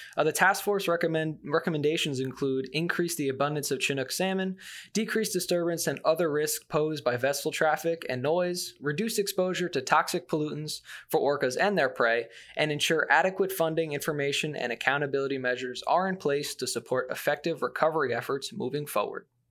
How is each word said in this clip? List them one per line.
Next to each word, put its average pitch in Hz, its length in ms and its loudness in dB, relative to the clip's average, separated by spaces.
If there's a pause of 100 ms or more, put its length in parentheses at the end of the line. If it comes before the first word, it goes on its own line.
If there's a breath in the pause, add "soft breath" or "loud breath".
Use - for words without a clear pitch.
(160 loud breath)
Uh, 151 80 4
the 156 80 2
task 190 320 4
force 202 240 0
recommend-, 160 560 0
recommendations 147 760 0
include 131 520 -2
increase 170 440 0
the 143 120 0
abundance 143 420 -2
of 131 100 -2
Chinook 135 300 -2
salmon, 190 460 -2 (380 loud breath)
decrease 220 360 0
disturbance 170 560 0
and 139 200 -2
other 160 260 4
risks 151 320 0
posed 151 400 0
by 123 140 2
vessel 139 320 0
traffic 160 580 0
and 127 140 -4
noise, 180 580 0
reduce 170 380 -2
exposure 180 500 0
to 135 140 -2
toxic - 440 2
pollutants 151 540 -4 (300 loud breath)
for 160 100 4
orcas 135 400 2
and 196 160 2
their 139 140 4
prey, 117 380 2 (280 loud breath)
and 151 160 2
ensure 147 380 2
adequate 185 420 4
funding, 160 400 0
information, 143 640 -2
and 120 160 -2
accountability 135 640 0
measures 127 500 -4
are 180 220 4
in 185 80 -2
place 143 380 -2
to 127 120 -6
support 123 440 -2
effective 151 500 -2
recovery 143 540 0
efforts 135 400 -4
moving 143 320 -4
forward. - 400 -4 (240)